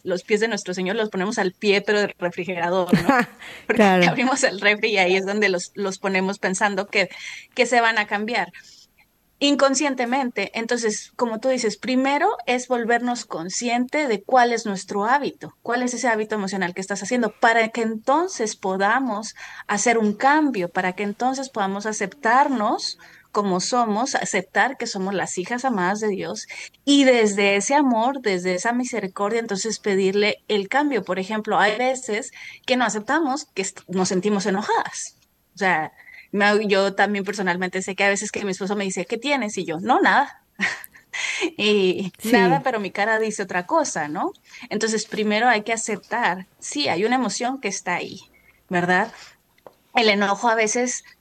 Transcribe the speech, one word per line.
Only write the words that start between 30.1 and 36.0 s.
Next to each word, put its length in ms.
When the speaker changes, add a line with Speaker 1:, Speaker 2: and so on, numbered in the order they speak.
Speaker 1:
el 200
cambio. 360
Por 160
ejemplo, 400
hay 180
veces 540
que 100
no 100
aceptamos 680
que 80
est-, 260
nos 220
sentimos 380
enojadas. 680
O 60
sea, 320